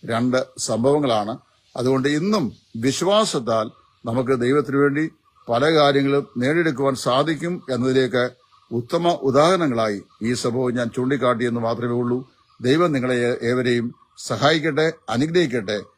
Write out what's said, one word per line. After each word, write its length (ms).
രണ്ട് 420
സംഭവങ്ങളാണ്. 800
അതുകൊണ്ട് 320
ഇന്നും 440
വിശ്വാസത്താൽ 920
നമുക്ക് 340
ദൈവത്തിനു 360
വേണ്ടി 340
പല 260
കാര്യങ്ങളും 640
നേടിയെടുക്കുവാൻ 580
സാധിക്കും 760
എന്നതിലേക്ക് 600
ഉത്തമ 380
ഉദാഹരണങ്ങളായി 920
ഈ 100
സംഭവം 420
ഞാൻ 220
ചൂണ്ടിക്കാട്ടിയെന്ന് 640
മാത്രമേ 320
ഉള്ളൂ. 380
ദൈവം 320
നിങ്ങളെ 220
ഏ-, 280
ഏവരെയും 520
സഹായിക്കട്ടെ, 760
അനുഗ്രഹിക്കട്ടെ. 680